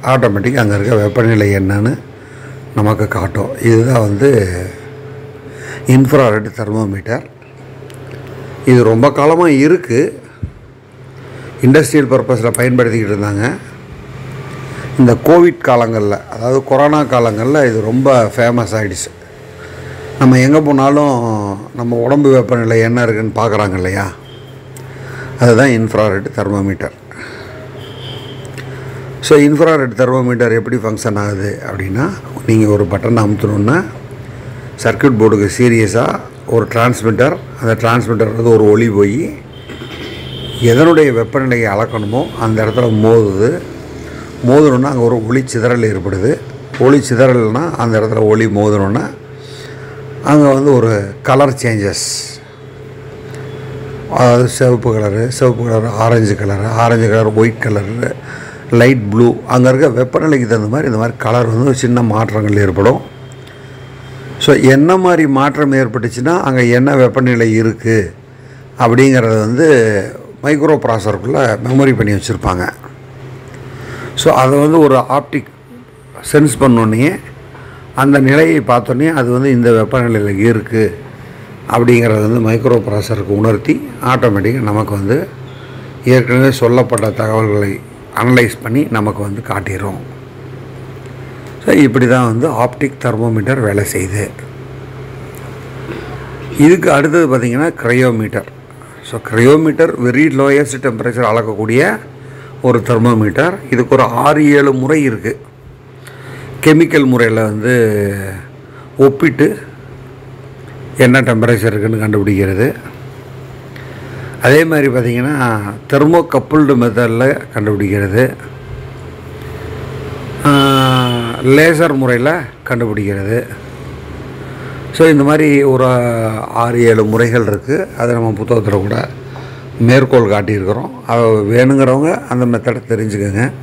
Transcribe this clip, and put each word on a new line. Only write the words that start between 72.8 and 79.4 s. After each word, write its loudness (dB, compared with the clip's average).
So 4
அதை 4
வந்து 4
ஒரு 6
optic -6
sense 4
பண்ணோன்னே 4
அந்த 4
நிலையை 4
பார்த்தோன்னே 0
அது 0
வந்து 2